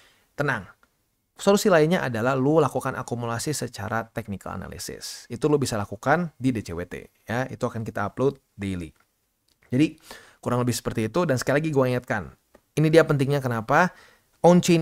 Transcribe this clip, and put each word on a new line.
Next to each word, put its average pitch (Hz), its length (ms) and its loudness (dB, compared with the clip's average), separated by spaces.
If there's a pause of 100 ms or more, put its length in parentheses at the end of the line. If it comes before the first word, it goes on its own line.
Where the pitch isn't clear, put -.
(320)
Tenang. 127 320 -2 (720)
Solusi 202 320 2
lainnya 165 320 4
adalah 123 320 -2
lu 147 320 4
lakukan 131 320 -4
akumulasi 120 560 -6
secara 110 560 -6
technical 95 480 -10
analysis. - 720 -12
Itu 147 240 0
lu 147 80 4
bisa 120 160 -2
lakukan 143 640 -2
di 131 160 0
D 101 80 -4
C - 80 -10
W 82 160 -6
T, - 160 -12 (240)
ya. 123 240 -4
Itu 117 160 -6
akan 113 160 -8
kita 101 240 -6
upload 135 320 -2 (160)
daily. 92 400 -8 (720)
Jadi, 151 320 0 (400)
kurang 120 240 -2
lebih 123 80 0
seperti 110 400 -4
itu. 208 160 0
Dan 131 80 0
sekali 139 240 0
lagi 160 80 -4
gue 135 160 2
ingatkan, 120 480 -4 (480)
ini 156 80 4
dia 156 160 8
pentingnya 143 400 0
kenapa 135 480 2 (480)
on-chain 175 420 6